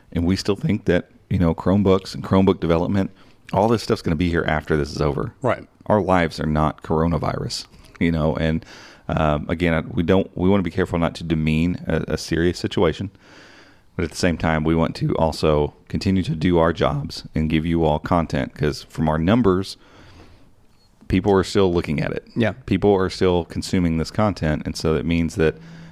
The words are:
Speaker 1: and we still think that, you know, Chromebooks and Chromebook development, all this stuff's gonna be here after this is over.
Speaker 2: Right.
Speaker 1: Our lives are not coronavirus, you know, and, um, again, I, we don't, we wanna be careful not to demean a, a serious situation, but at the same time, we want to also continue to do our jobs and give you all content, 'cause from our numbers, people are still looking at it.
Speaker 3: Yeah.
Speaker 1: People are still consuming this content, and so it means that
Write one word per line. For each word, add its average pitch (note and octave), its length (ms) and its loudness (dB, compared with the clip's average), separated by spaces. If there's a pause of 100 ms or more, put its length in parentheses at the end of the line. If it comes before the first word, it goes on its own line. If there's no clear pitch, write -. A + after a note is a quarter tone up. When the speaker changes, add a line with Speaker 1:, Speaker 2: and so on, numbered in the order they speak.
(120)
Speaker 1:
and E2+ 140 -2
we F#2+ 100 2
still G2 200 -2
think A2 300 -2
that, F2 240 0 (200)
you F#2 100 0
know, E2 160 2
Chromebooks G2 580 2
and C2+ 100 -10
Chromebook F#2+ 360 2
development, F2 500 0 (420)
all F#2+ 160 2
this A#2 160 2
stuff's - 180 -2
gonna E2 140 -2
be E2+ 140 0
here E2 180 0
after D#2 300 0
this C#2+ 140 -2
is D2 100 -6
over. C#2+ 400 -2
Speaker 2:
Right. - 260 -2 (200)
Speaker 1:
Our G#2 140 2
lives E2+ 380 0
are D2+ 60 -4
not D2+ 380 0
coronavirus, D#2+ 840 -2 (340)
you E2+ 120 2
know, D#2 240 0
and, D#2+ 280 0 (440)
um, D2+ 420 0
again, E2+ 240 0
I, D#2+ 80 0
we - 220 -4
don't, F#2+ 340 2
we F2+ 100 0
wanna G2 160 2
be F2 80 -4
careful F2 280 -2
not E2 160 0
to - 80 -12
demean D#2+ 640 0
a, - 260 -2
a - 40 -2
serious E2+ 420 -2
situation, F#2+ 500 -2 (880)
but F2 80 -2
at - 60 -8
the - 60 -14
same E2+ 200 0
time, D#2+ 260 0
we D#2+ 120 2
want E2 220 0
to - 200 -2
also D#2 560 0 (160)
continue F#2+ 340 0
to E2 120 -4
do F2 240 2
our E2 120 4
jobs D2 640 -4
and D#2+ 140 0
give D#2 160 0
you E2 180 0
all D2+ 160 2
content, D2+ 560 -2
'cause D2 280 -4
from D#2+ 260 -2
our D#2 80 0
numbers, F#2+ 580 2 (1300)
people G2 260 2
are F#2+ 100 4
still F#2+ 300 2
looking D#2 280 -2
at - 100 -4
it. - 140 -8 (100)
Speaker 3:
Yeah. A2 180 0 (120)
Speaker 1:
People G2+ 280 2
are F#2+ 160 2
still F2+ 360 0
consuming F2 520 -2
this D#2 140 -4
content, F2 540 -2
and D#2+ 100 -6
so D#2+ 200 0
it C#2+ 100 -2
means E2 300 0
that D#2+ 200 2 (360)